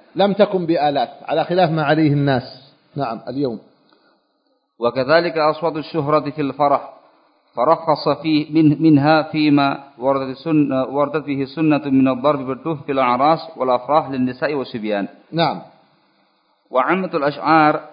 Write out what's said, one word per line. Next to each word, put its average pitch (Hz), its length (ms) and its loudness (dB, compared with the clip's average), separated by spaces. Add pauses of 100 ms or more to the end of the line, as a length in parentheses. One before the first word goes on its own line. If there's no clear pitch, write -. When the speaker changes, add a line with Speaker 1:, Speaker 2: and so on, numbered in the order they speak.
(160)
Speaker 1:
لم 196 180 2
تكن 185 320 0
بآلات، 147 440 0 (180)
على 151 160 -2
خلاف 175 280 0
ما 160 120 -2
عليه 151 300 2
الناس، 143 600 -2 (220)
نعم، 117 320 -6
اليوم. 123 320 -4 (1200)
Speaker 2:
"وكذلك 131 580 0
أصوات 151 380 0
الشهرة 147 540 -2
في 151 120 -8
الفرح 139 520 0 (600)
فرخص 151 560 0 (120)
فيه 156 300 0
من-، 151 300 4
منها 156 400 4
فيما 143 640 0 (160)
وردت 131 380 -2
السنة، 147 460 0
وردت 139 420 -2
فيه 139 180 -4
السنة 147 420 0
من 135 220 4
الضرب 135 320 0
بالدف 135 460 -6
في 147 60 -6
الأعراس 135 480 2 (180)
والأفراح 131 520 0
للنساء 131 440 -4
والصبيان". 107 540 -4 (240)
Speaker 1:
نعم. 151 300 -2 (1120)
Speaker 2:
وعامة 156 420 0
الأشعار 151 680 2 (120)